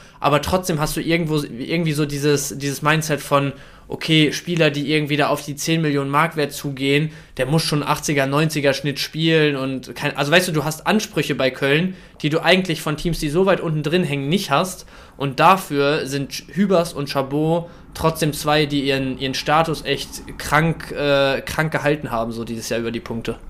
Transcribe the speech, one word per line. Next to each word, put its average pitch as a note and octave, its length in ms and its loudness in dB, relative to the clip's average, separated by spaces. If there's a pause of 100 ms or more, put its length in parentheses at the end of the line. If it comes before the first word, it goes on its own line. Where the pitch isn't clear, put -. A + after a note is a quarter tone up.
(220)
aber C#3+ 220 2
trotzdem F3+ 380 0
hast D3+ 160 -2
du E3+ 40 -2
irgendwo, D#3+ 420 0
irgendwie D#3 500 -2
so D3 140 0
dieses, C#3+ 500 0
dieses C#3 260 -6
Mindset D3+ 380 2
von, C#3 320 2 (380)
okay, D#3 420 2
Spieler, D#3+ 380 0
die C#3+ 200 -4
irgendwie D3+ 260 0
da C#3+ 120 2
auf C#3+ 160 -2
die C#3+ 120 -10
zehn E3 260 0
Millionen C#3 280 0
Mark D#3+ 260 2
Wert C#3+ 160 0
zugehen, C#3 580 0 (260)
der B2+ 100 0
muss D#3 160 2
schon D3 200 0
achtziger, C#3+ 440 0
neunziger C#3+ 460 2
Schnitt C#3 260 -4
spielen D#3 580 2
und C3 380 -6
kein, D3 220 -4
also C#3+ 140 0
weißt F3+ 180 4
du, F3+ 40 -2
du D3+ 120 0
hast D3+ 220 -6
Ansprüche D#3+ 480 0
bei C3 160 2
Köln, D3+ 440 2 (280)
die D3+ 80 0
du D#3 120 0
eigentlich F3 400 2
von D3+ 140 -2
Teams, E3 220 -2
die D#3 100 -2
so F3 180 2
weit G3+ 140 4
unten D#3 220 -2
drin D#3+ 220 2
hängen, C#3 240 -2
nicht F3 220 0
hast. F3 360 0 (300)
Und C3+ 240 -2
dafür D3+ 680 4
sind C3+ 260 -4
Sch-, - 200 -10
Hübers F3+ 400 2
und C#3 180 -6
Chabot D#3 580 0 (240)
trotzdem D#3+ 400 0
zwei, D3 340 2
die C#3+ 200 -2
ihren, C3+ 320 -2
ihren C3 160 -4
Status D#3 500 2
echt - 540 -6
krank, D#3 540 0
äh, C#3 480 2
krank D#3 320 -2
gehalten D3 380 -2
haben, A#2 220 -2
so A#2 120 -8
dieses A2+ 240 -8
Jahr A#2 120 -2
über A#2 120 -4
die A2+ 80 -6
Punkte. A2+ 360 -6 (140)